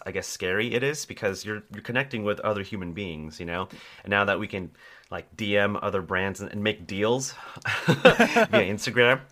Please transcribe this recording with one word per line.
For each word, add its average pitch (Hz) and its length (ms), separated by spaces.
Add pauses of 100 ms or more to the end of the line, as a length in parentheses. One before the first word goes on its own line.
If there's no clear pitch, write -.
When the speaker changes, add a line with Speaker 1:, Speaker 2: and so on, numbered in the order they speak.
Speaker 1:
I 98 60
guess, 90 140
scary 104 480
it 123 100
is 147 220
because 98 380
you're, 104 200 (100)
you're 104 80
connecting 123 420
with 104 180
other 104 200
human 92 320
beings, 80 480
you 87 40
know? 87 220 (380)
And 98 60
now 101 120
that 98 160
we 104 80
can, 92 240 (400)
like, - 240
D 101 220
M 101 240
other 98 200
brands 95 380
and, 98 100
and 104 140
make 104 240
deals 113 460 (320)
<laughs> - 0 (200)
via 170 100
Speaker 2:
<laughs> 233 520 (240)
Speaker 1:
Instagram 120 480 (120)